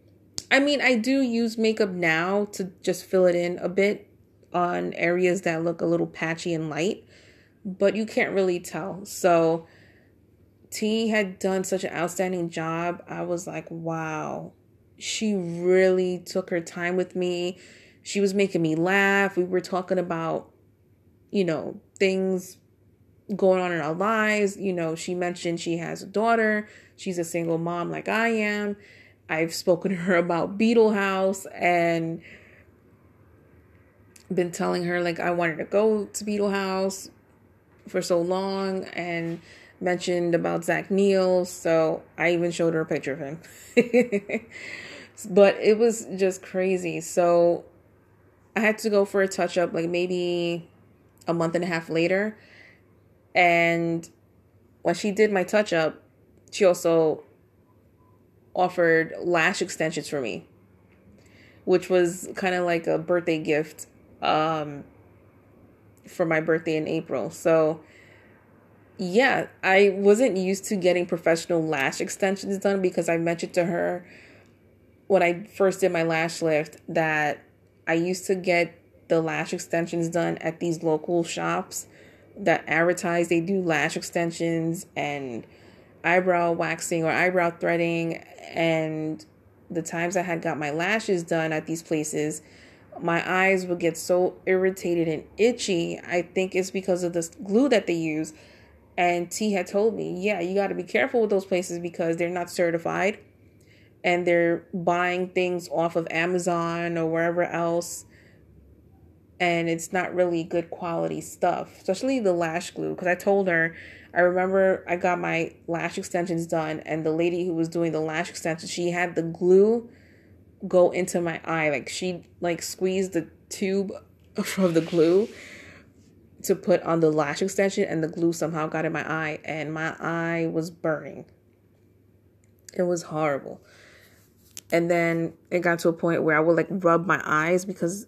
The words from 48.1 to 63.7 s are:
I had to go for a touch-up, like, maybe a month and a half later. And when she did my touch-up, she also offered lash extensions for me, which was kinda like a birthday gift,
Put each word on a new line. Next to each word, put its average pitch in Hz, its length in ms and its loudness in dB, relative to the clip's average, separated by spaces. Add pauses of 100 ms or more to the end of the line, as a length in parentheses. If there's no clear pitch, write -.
I 220 60 2
had 214 180 2
to 226 100 -2
go 202 140 4
for 202 180 0
a 190 60 4
touch-up, 175 460 0
like, 165 160 -2
maybe 175 800 -2 (580)
a 170 60 -2
month 170 220 0
and 175 80 0
a 180 40 -4
half 165 220 -4
later. 185 480 0 (1000)
And 170 720 2 (720)
when 170 140 0
she 208 160 -2
did 214 200 4
my 190 120 2
touch-up, 180 580 0 (500)
she - 120 0
also 165 600 4 (1300)
offered 170 640 2
lash 170 420 2
extensions 160 460 -4
for 143 140 -4
me, 107 260 -8 (1160)
which 180 240 2
was 180 480 2
kinda 180 260 -2
like 170 240 0
a 156 100 2
birthday 170 420 0
gift, 156 480 -2 (340)